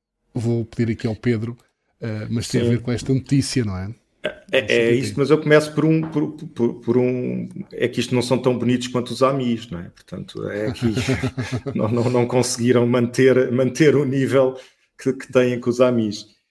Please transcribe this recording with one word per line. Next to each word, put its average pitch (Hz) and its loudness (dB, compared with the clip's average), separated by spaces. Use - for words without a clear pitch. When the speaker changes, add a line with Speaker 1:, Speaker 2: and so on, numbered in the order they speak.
Speaker 1:
vou 117 0
pedir 117 -2
aqui 107 -4
ao 107 -2
Pedro, 117 -2
eh, 110 -8
mas 113 -4
tem 120 0
a - 2
Speaker 2:
Sim. 117 2
Speaker 1:
ver 117 0
com 123 -4
esta 123 -2
notícia, 131 0
não 98 -4
é? 95 -8
Speaker 2:
É, 131 4
é, - -
Speaker 1:
Não 107 -2
sei 117 2
Speaker 2:
é 117 4
Speaker 1:
o - 4
que - -
Speaker 2:
isto, 117 -2
Speaker 1:
tem. - -6
Speaker 2:
mas 135 2
eu 156 4
começo 151 2
por 151 0
um, 160 4
por, 151 -4
por, - -2
por 117 0
um, 123 -2
é - 0
que 123 -6
isto 120 -2
não 123 2
são 127 0
tão 127 2
bonitos 123 -2
quanto 120 -4
os 117 -6
amis, 123 0
não 85 -8
é? 90 -12
Portanto, 98 -12
é 104 -4
aqui, 120 -2
Speaker 1:
<laughs> 120 -2
Speaker 2:
<laughs> 123 -6
não, 110 -2
não, 117 0
não 123 2
conseguiram 120 2
manter, 127 4
manter 131 4
o 143 2
nível 131 2
que, 135 -2
que - -12
têm 123 2
com 120 -2
os 117 2
amis. 117 0